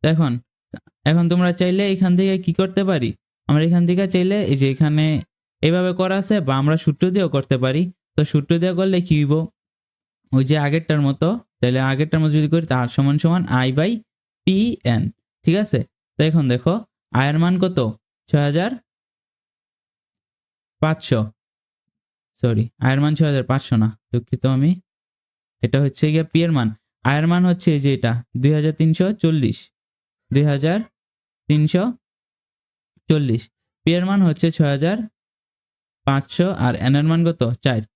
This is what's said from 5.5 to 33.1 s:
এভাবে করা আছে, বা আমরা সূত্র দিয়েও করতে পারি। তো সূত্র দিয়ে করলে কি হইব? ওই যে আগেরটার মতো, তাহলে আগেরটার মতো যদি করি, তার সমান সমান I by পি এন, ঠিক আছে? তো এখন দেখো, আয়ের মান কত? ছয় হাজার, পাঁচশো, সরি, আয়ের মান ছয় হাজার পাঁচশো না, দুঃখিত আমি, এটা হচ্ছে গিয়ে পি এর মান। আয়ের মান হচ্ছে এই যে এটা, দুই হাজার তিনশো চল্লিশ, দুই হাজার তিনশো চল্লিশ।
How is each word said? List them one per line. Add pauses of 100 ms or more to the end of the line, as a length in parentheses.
এভাবে (100)
করা
আছে,
বা
আমরা
সূত্র (100)
দিয়েও
করতে
পারি। (320)
তো (120)
সূত্র
দিয়ে
করলে (100)
কি
হইব? (1000)
ওই
যে (100)
আগেরটার
মতো, (300)
তাহলে (100)
আগেরটার
মতো
যদি
করি,
তার
সমান
সমান (220)
I (100)
by (560)
পি (380)
এন, (420)
ঠিক
আছে? (380)
তো
এখন
দেখো, (460)
আয়ের
মান
কত? (500)
ছয়
হাজার, (2000)
পাঁচশো, (1160)
সরি, (200)
আয়ের
মান
ছয়
হাজার
পাঁচশো
না, (240)
দুঃখিত (140)
আমি, (920)
এটা
হচ্ছে
গিয়ে
পি
এর
মান। (360)
আয়ের
মান
হচ্ছে
এই
যে
এটা, (300)
দুই
হাজার
তিনশো (160)
চল্লিশ, (720)
দুই
হাজার (680)
তিনশো (1300)
চল্লিশ। (440)